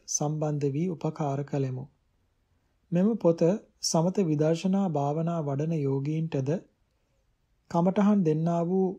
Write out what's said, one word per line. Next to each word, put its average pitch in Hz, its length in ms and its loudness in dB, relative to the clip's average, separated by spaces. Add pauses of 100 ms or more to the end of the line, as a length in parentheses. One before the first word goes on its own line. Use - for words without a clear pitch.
සම්බන්ධ 151 640 -2
වී 151 180 -2
උපකාර 147 540 -4
කළෙමු. 131 400 -4 (1080)
මෙම 180 240 2
පොත 170 260 2 (380)
සමත 185 440 0
විදර්ශනා 165 680 0
භාවනා 156 520 -2
වඩන 147 340 -2
යෝගීන්ටද 143 720 -2 (1200)
කමඨහන් 196 520 4
දෙන්නා 165 400 2
වූ 185 240 2 (120)